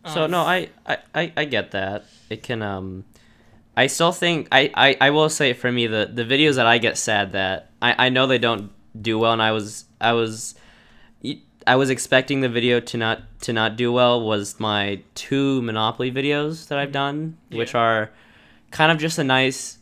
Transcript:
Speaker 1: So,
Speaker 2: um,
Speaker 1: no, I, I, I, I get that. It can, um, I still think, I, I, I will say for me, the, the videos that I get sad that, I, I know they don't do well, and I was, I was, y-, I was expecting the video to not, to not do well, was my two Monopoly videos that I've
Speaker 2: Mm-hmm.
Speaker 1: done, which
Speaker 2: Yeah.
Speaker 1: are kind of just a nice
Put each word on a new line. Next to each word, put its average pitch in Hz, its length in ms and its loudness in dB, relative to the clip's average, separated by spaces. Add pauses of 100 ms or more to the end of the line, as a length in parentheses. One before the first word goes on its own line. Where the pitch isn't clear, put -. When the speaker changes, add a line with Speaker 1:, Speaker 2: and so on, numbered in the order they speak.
(120)
Speaker 1:
So, 160 120 0
Speaker 2:
um, 156 60 -2
Speaker 1:
no, 175 120 0
I, 165 260 -2 (160)
I, - 140 -4 (160)
I, 165 220 -4
I 147 100 -2
get 110 240 -4
that. 98 340 -6 (240)
It 110 140 -10
can, 117 200 -6
um, 95 420 -8 (720)
I 123 100 4
still 170 260 2
think, 170 400 -2
I, 135 220 4
I, 135 260 4
I 135 100 4
will 156 200 4
say 139 240 0
for 123 180 -2
me, 120 140 0
the, 107 260 -2
the 117 120 -4
videos 139 320 4
that 120 100 4
I 117 120 6
get 113 200 0
sad 101 340 0
that, 95 380 -4 (100)
I, 120 260 2
I - 40 4
know 127 160 2
they 131 120 2
don't 110 320 -2 (300)
do 110 180 -2
well, 113 140 4
and 113 100 0
I 110 100 2
was, 107 340 -6 (160)
I 117 100 2
was, 113 440 -4 (680)
y-, 131 180 -10 (260)
I 127 100 4
was 131 120 2
expecting 131 540 0
the 127 80 0
video 120 300 2
to 120 180 -8
not, 113 240 -2 (200)
to 120 120 -4
not 110 220 0
do 120 160 0
well, 120 280 4
was 107 400 -2
my 101 400 -2 (140)
two 139 480 0
Monopoly 117 500 -2
videos 147 560 -4
that 143 100 -4
I've 139 100 -4
Speaker 2:
Mm-hmm. 143 40 -12
Speaker 1:
done, 143 440 -4 (140)
which 117 220 -4
Speaker 2:
Yeah. 120 80 2
Speaker 1:
are 113 300 2 (640)
kind 160 200 4
of 165 60 0
just 165 200 -4
a 151 60 0
nice 131 580 0